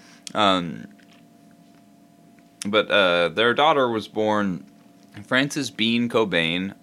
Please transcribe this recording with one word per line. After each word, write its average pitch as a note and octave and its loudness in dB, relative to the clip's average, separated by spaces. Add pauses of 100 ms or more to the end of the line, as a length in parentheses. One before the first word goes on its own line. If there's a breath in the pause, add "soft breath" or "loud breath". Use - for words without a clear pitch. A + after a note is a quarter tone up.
(340 loud breath)
Um, E2+ 0 (1800)
but, G#2 2
uh, F2 4
their A2 2
daughter C#3+ 2
was A2 -4
born G#2 -2 (640)
Frances C3+ -2
Bean A#2 -2
Cobain, F2+ -2 (120)